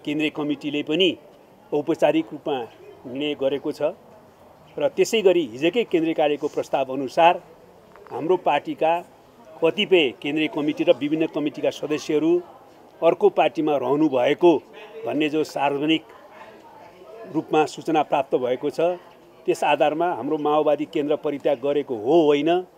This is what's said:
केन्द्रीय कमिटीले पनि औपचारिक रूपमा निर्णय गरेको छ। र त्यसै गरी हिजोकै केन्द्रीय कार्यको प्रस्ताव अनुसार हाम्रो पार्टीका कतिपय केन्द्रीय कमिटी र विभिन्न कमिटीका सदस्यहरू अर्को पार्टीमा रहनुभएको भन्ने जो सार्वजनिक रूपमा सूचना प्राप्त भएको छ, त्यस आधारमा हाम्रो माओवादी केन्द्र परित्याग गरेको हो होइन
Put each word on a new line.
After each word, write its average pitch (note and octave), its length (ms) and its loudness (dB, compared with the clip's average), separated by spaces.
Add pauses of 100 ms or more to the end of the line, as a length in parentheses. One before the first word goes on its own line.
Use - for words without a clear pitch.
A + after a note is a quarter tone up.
केन्द्रीय D3+ 320 -2
कमिटीले D3 520 -4
पनि E3+ 200 2 (640)
औपचारिक D3+ 600 2
रूपमा D3 260 -6 (480)
निर्णय C#3+ 340 -6
गरेको C#3 320 -2
छ। - 80 -12 (960)
र D3 120 0
त्यसै F#3+ 340 2
गरी F3 200 6 (100)
हिजोकै D#3+ 380 0
केन्द्रीय E3 240 0
कार्यको D3 340 0
प्रस्ताव C3+ 440 -2
अनुसार C#3+ 480 2 (680)
हाम्रो D3+ 260 0 (100)
पार्टीका D#3 460 0 (680)
कतिपय E3 460 2 (180)
केन्द्रीय D3+ 320 -2
कमिटी D#3 300 -2
र E3 120 -4
विभिन्न D3+ 380 -2
कमिटीका D3 400 -4
सदस्यहरू D3+ 580 -2 (680)
अर्को E3+ 280 2
पार्टीमा D#3 460 0
रहनुभएको C#3 760 2 (520)
भन्ने C#3 240 -2
जो D3+ 160 -2
सार्वजनिक C#3+ 580 -2 (1300)
रूपमा - 320 0
सूचना D#3 380 -2
प्राप्त - 320 -2
भएको C3 340 -2
छ, - 100 -8 (680)
त्यस F3 200 -2
आधारमा D3+ 480 2
हाम्रो C#3 240 -4
माओवादी D3+ 460 2 (100)
केन्द्र D3 240 0
परित्याग C#3+ 420 -2
गरेको C3 360 -2
हो A2+ 180 2 (100)
होइन D3 260 4 (280)